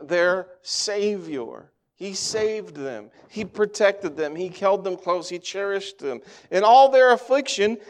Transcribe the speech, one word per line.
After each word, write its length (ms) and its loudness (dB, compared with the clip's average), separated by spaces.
their 460 0
Savior. 1080 -6
He 200 -12
saved 640 -6
them. 340 -10
He 140 -8
protected 720 -2
them. 200 -6
He 120 -6
held 360 0
them 120 -4
close. 340 -4
He 100 -10
cherished 580 -8
them. 220 -8
In 120 0
all 280 8
their 200 6
affliction, 680 0